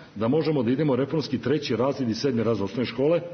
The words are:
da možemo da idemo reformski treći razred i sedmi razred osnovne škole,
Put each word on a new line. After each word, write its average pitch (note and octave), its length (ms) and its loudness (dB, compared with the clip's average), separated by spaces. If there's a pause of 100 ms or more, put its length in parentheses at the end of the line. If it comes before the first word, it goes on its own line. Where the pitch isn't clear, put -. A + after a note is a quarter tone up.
(140)
da G#2+ 140 0
možemo D3 340 2
da A2 80 2
idemo C3+ 260 2
reformski C3+ 420 -2
treći C3 380 0
razred C3 340 0
i G#2+ 40 0
sedmi A#2+ 280 0
razred G#2+ 220 0
osnovne A#2 200 -2
škole, D3 360 0 (140)